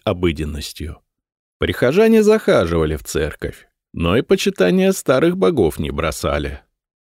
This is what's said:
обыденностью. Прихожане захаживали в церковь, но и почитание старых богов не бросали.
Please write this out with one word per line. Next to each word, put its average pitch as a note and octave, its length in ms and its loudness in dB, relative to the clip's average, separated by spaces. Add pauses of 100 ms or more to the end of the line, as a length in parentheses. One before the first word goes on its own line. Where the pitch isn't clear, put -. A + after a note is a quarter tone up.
обыденностью. D#2 920 -4 (600)
Прихожане G#3+ 640 2
захаживали F#2 720 2
в - 60 -10
церковь, - 640 -6 (280)
но E2+ 240 0
и - 40 0
почитание F#3+ 720 2
старых E3 460 0
богов D#3 400 0
не D2+ 120 -6
бросали. D2 680 -4 (480)